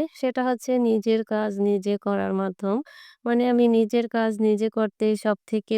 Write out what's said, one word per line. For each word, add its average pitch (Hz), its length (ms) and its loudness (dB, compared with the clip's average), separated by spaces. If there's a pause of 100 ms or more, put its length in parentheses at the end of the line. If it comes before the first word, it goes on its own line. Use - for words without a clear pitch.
(160)
সেটা 254 280 -2
হচ্ছে 254 340 -2
নিজের 220 460 2
কাজ 214 260 -2 (100)
নিজে 202 380 0
করার 196 360 -2
মাধ্যম। 196 420 -2 (460)
মানে 240 260 0
আমি 240 200 4
নিজের 233 400 2
কাজ 220 320 -2
নিজে 214 300 2
করতেই 214 460 -2
সবথেকে 214 600 -4